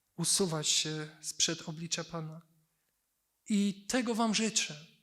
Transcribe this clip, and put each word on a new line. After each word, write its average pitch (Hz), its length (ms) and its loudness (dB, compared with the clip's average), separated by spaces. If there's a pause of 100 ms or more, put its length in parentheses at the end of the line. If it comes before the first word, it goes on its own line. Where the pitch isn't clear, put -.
(160)
usuwać 160 520 2
się 156 400 0 (120)
sprzed - 480 -2
oblicza 165 360 -4
Pana. 160 380 -10 (1040)
I 202 400 2
tego 240 260 0
wam 220 200 2
życzę. 175 520 0 (160)